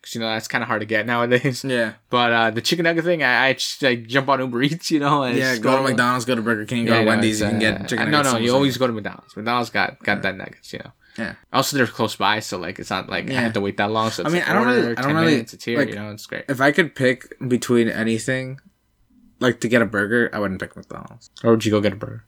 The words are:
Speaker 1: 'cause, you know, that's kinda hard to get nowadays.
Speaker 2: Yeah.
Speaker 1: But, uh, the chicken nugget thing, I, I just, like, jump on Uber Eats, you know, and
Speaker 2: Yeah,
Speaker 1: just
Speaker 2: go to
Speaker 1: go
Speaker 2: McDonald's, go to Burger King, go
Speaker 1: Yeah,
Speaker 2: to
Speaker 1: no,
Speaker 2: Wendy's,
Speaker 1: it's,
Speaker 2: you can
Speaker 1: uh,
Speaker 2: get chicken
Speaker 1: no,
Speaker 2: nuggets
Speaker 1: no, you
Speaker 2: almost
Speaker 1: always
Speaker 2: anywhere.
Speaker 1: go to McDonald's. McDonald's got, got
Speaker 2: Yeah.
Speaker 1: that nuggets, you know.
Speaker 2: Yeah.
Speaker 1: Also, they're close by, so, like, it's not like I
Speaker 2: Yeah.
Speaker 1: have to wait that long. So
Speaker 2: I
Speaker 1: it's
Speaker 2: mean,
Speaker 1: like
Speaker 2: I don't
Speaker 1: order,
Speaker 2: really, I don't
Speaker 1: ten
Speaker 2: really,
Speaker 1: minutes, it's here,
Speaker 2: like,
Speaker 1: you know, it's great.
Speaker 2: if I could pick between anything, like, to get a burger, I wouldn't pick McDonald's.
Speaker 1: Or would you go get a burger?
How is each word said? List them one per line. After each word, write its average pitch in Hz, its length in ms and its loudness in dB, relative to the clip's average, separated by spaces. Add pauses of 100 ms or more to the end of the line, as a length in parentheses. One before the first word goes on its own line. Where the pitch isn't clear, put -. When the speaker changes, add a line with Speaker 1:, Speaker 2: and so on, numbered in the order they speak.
Speaker 1:
'cause, - 140 -14
you 117 60 -6
know, 113 60 -2
that's 110 200 -4
kinda 120 180 -2
hard 113 160 0
to 107 60 -4
get 107 180 0
nowadays. 120 580 0
Speaker 2:
Yeah. 120 300 0 (160)
Speaker 1:
But, 120 240 2
uh, 113 180 4
the 113 100 -2
chicken 170 240 0
nugget 165 180 0
thing, 170 180 0
I, 127 280 4
I 127 40 2
just, - 300 -4
like, 120 240 0
jump 131 220 0
on 131 100 4
Uber 127 240 0
Eats, 151 260 -2
you 156 100 2
know, 143 220 2
and 131 160 0
Speaker 2:
Yeah, 131 140 0
Speaker 1:
just 117 100 -2
Speaker 2:
go 131 120 2
to 131 40 4
Speaker 1:
go 135 60 0
Speaker 2:
McDonald's, 123 420 2
go 127 80 0
to 117 80 0
Burger 107 240 0
King, 117 200 -2
go 117 80 2
Speaker 1:
Yeah, 113 60 4
Speaker 2:
to 110 60 4
Speaker 1:
no, 110 60 4
Speaker 2:
Wendy's, 110 300 2
Speaker 1:
it's, 104 120 0
Speaker 2:
you 107 60 0
can 107 160 2
Speaker 1:
uh, - 40 -8
Speaker 2:
get - 100 -8
chicken 120 160 -2
Speaker 1:
no, 151 120 2
Speaker 2:
nuggets 139 160 2
Speaker 1:
no, 113 60 0
you 117 100 0
Speaker 2:
almost 123 60 2
Speaker 1:
always 135 200 2
Speaker 2:
anywhere. 127 120 0
Speaker 1:
go - 0 -
to 117 80 -2
McDonald's. 98 420 -10
McDonald's 117 320 -2
got, - 300 -2
got 101 180 -2
Speaker 2:
Yeah. - 40 -8
Speaker 1:
that 95 160 -4
nuggets, - 360 -16
you - 60 -10
know. - 120 -14 (280)
Speaker 2:
Yeah. 95 140 -8 (200)
Speaker 1:
Also, 135 240 0
they're 123 100 4
close - 280 -2
by, 104 240 2
so, 101 180 -8
like, 90 220 -10
it's 90 100 -12
not 95 180 -4
like 95 220 -4
I 131 40 -4
Speaker 2:
Yeah. 123 80 0
Speaker 1:
have 113 120 -2
to 107 80 0
wait 98 160 -4
that 104 140 0
long. 110 180 0
So 87 140 -6
Speaker 2:
I - 40 -4
Speaker 1:
it's 160 60 0
Speaker 2:
mean, 175 80 0
Speaker 1:
like - 80 -4
Speaker 2:
I 165 40 0
don't 226 140 2
Speaker 1:
order, 247 120 2
Speaker 2:
really, 131 120 0
I 113 40 -4
don't 123 80 -4
Speaker 1:
ten 147 120 0
Speaker 2:
really, 165 180 4
Speaker 1:
minutes, 117 200 -2
it's - 120 -18
here, 117 120 -2
Speaker 2:
like, 110 120 0
Speaker 1:
you 101 60 -8
know, 104 160 -10
it's - 140 -14
great. - 240 -10
Speaker 2:
if 127 120 -4
I 147 100 4
could 156 240 0
pick 127 380 -2 (140)
between 120 400 2
anything, 127 720 -4 (800)
like, 123 220 2
to 117 60 -2
get 120 140 4
a 110 40 4
burger, 104 480 0
I 107 60 -4
wouldn't 95 200 -2
pick - 160 -10
McDonald's. - 540 -16 (140)
Speaker 1:
Or 117 80 6
would 110 140 6
you 107 60 2
go 104 100 2
get 101 120 2
a - 40 -12
burger? 113 300 -12